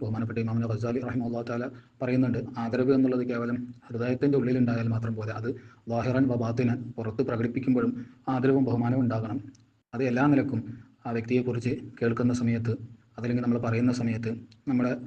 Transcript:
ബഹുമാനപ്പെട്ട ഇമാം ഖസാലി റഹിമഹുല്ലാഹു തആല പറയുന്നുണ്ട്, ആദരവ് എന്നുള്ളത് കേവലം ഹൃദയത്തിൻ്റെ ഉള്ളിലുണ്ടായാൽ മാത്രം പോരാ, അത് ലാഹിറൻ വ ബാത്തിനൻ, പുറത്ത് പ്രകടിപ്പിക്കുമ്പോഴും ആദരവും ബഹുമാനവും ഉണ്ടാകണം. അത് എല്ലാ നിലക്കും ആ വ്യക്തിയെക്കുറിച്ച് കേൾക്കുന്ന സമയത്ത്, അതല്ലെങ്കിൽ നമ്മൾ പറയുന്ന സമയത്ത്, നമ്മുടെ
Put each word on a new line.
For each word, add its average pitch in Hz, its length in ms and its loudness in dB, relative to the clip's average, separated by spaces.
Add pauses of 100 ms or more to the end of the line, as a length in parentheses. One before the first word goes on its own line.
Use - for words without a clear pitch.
ബഹുമാനപ്പെട്ട 113 360 -4
ഇമാം 113 240 0
ഖസാലി 117 360 -2
റഹിമഹുല്ലാഹു 117 460 -4
തആല 120 220 -4 (360)
പറയുന്നുണ്ട്, 127 360 2 (200)
ആദരവ് 123 360 2
എന്നുള്ളത് 127 320 4
കേവലം 120 300 -2 (300)
ഹൃദയത്തിൻ്റെ 123 520 0
ഉള്ളിലുണ്ടായാൽ 117 500 2
മാത്രം 113 260 -2
പോരാ, 107 200 -6
അത് 113 160 -4 (380)
ലാഹിറൻ 123 400 2
വ 120 80 2
ബാത്തിനൻ, 117 420 0 (120)
പുറത്ത് 110 320 -4
പ്രകടിപ്പിക്കുമ്പോഴും 120 840 0 (220)
ആദരവും 131 360 4
ബഹുമാനവും 120 360 2
ഉണ്ടാകണം. 113 400 0 (540)
അത് 123 100 -2
എല്ലാ 127 220 2
നിലക്കും 131 360 4 (440)
ആ 123 40 -6
വ്യക്തിയെക്കുറിച്ച് 120 640 0 (300)
കേൾക്കുന്ന 120 300 2
സമയത്ത്, 117 380 0 (480)
അതല്ലെങ്കിൽ 120 240 -2
നമ്മൾ 120 160 2
പറയുന്ന 120 340 2
സമയത്ത്, 113 380 -2 (380)
നമ്മുടെ 123 240 2 (140)